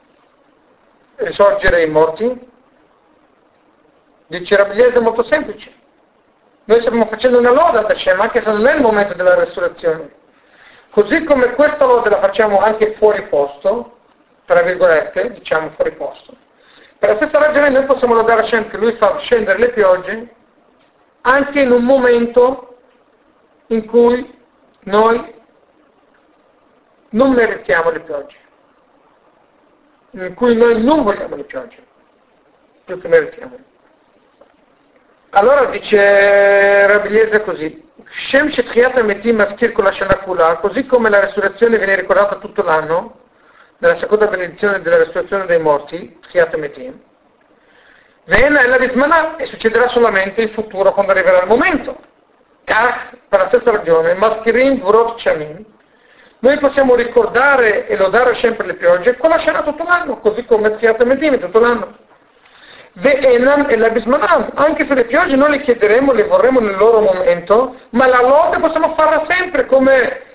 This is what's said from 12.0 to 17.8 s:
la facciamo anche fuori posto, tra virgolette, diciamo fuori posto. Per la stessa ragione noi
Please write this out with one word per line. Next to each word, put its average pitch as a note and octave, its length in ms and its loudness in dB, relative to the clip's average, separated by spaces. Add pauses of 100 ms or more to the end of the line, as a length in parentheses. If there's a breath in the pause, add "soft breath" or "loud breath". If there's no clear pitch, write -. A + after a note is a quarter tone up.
la G3+ 120 0
facciamo G3+ 400 0
anche G#3+ 320 0
fuori G3+ 300 0
posto, F#3+ 760 -4 (480)
tra F3 180 2
virgolette, F3+ 720 0
diciamo - 380 -6
fuori - 220 -4
posto. - 440 -14 (600 soft breath)
Per G3+ 120 0
la G#3+ 40 2
stessa - 240 -2
ragione D4 320 2
noi C4 140 2